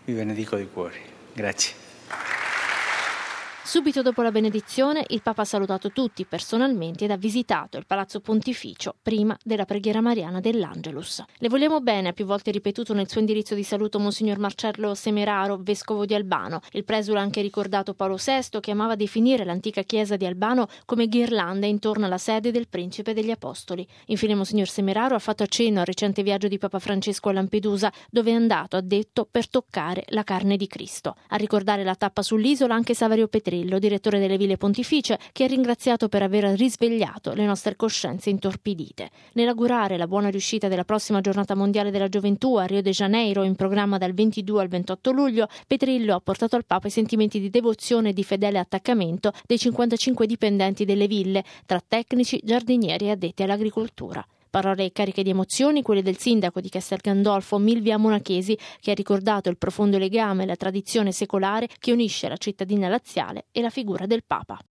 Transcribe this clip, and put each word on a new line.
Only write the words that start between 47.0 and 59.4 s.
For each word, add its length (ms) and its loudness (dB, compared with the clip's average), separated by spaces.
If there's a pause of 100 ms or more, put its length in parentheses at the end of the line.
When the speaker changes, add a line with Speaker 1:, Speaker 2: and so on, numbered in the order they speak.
Speaker 2:
di 120 -2
devozione 580 2
e 40 0
di 120 0
fedele 340 0
attaccamento 720 0 (160)
dei 120 2
cinquantacinque 680 2
dipendenti 580 2
delle 220 4
ville, 380 0 (200)
tra 220 0
tecnici, 560 0
giardinieri 640 2
e 60 0
addetti 320 -2
all'agricoltura. 840 -4 (260)
Parole 400 0
cariche 300 -2
di 80 0
emozioni, 500 2
quelle 220 2
del 160 0
sindaco 420 2
di 80 -12
Castel 320 -4
Gandolfo, 560 2
Milvia 400 2
Monachesi, 580 2 (260)
che 100 -4
ha 40 2
ricordato 540 0